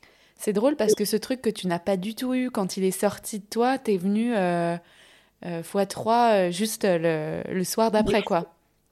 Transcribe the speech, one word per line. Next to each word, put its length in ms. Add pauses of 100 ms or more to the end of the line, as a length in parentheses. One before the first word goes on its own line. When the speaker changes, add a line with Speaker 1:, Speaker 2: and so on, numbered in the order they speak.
(380)
Speaker 1:
C'est 160
drôle 220
parce 200
que 100
ce 120
truc 220
que 120
tu 160
n'as 100
pas 200
du 180
tout 180
eu 160
quand 260
il 80
est 60
sorti 520
de 40
toi, 320
t'es 200
venu, 380
euh, 400 (720)
euh, 160
fois 240
trois, 460 (160)
euh, 40
juste 320
le, 640
le 160
soir 280
d'après, 280
Speaker 2:
Mais 40
Speaker 1:
quoi. 320 (360)